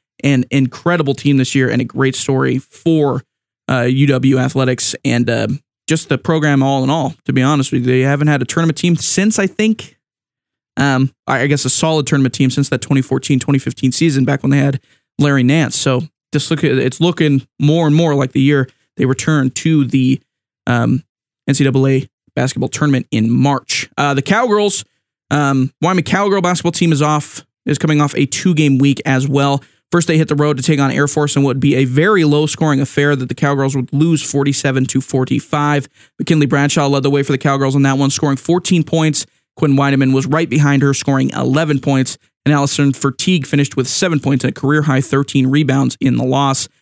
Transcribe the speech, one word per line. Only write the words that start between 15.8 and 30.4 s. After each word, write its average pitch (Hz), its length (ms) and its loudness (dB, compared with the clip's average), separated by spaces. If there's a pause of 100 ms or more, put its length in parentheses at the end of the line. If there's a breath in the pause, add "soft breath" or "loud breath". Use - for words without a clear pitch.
just 147 200 -2
look 160 120 -2
at, 143 100 2
it's 131 280 -2
looking 156 460 2 (120)
more 156 280 2
and 147 100 4
more 160 180 2
like 135 180 -2
the 139 80 0
year 135 280 2 (300 soft breath)
they 131 80 0
return 131 440 0
to 156 360 0
the, 131 340 0 (460)
um, 120 360 0 (460)
N 139 60 2
C 135 100 2
double 135 240 2
A 131 180 0 (300)
basketball 131 320 -4
tournament 139 420 -2
in 113 180 0
March. 131 720 -2
Uh, 143 160 0
the 135 80 -2
Cowgirls, 208 600 0 (480)
um, 139 400 0 (100)
Wyoming 180 220 0
Cowgirl 202 380 0
basketball 175 280 0
team 165 220 0
is 143 100 0
off, 151 420 -4 (220)
is 147 120 0
coming 151 220 0
off 147 140 0
a 143 120 0
two-game 151 520 0
week 139 260 2
as 135 220 0
well. 139 380 0 (260 soft breath)
First, 175 160 2
they 160 120 2
hit 156 100 0
the 147 80 -2
road 147 220 0